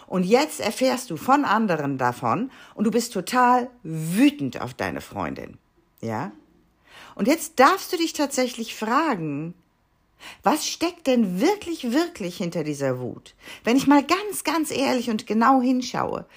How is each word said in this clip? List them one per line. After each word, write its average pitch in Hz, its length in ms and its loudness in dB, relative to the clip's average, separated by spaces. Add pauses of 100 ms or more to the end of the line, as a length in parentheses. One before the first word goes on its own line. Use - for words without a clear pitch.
Und 185 160 0
jetzt 254 360 2
erfährst 247 520 -2
du 160 60 -6
von 269 280 4
anderen 160 540 0
davon 127 500 0 (240)
und 214 120 -2
du 220 60 2
bist 240 220 0
total 247 560 2 (140)
wütend 165 760 0
auf 123 140 -8
deine 76 280 -4
Freundin, 69 560 -8 (440)
ja? 113 300 -6 (840)
Und 202 120 0
jetzt 320 320 0
darfst 339 340 4
du 349 40 -2
dich 330 160 -2
tatsächlich 240 600 -4
fragen, 175 800 -2 (880)
was 294 240 0
steckt - 400 -6
denn 208 360 2
wirklich, 330 500 -2
wirklich 262 460 -2
hinter 170 260 -4
dieser 135 360 -2
Wut? - 360 -12 (280)
Wenn 240 140 2
ich 262 80 2
mal 277 180 6
ganz, 381 400 -2
ganz 311 280 -2
ehrlich 247 400 -2
und 214 160 -4
genau 233 340 4
hinschaue, - 640 -2 (120)